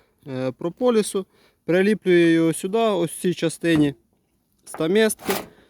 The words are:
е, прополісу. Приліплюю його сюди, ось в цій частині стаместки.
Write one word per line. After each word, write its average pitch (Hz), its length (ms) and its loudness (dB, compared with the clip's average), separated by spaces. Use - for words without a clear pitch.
е, 131 240 -6
прополісу. 202 760 -2
Приліплюю 175 680 2
його 165 200 2
сюди, 190 240 -6
ось 202 340 0
в - 100 -16
цій 180 120 0
частині 156 600 0
стаместки. 202 680 -2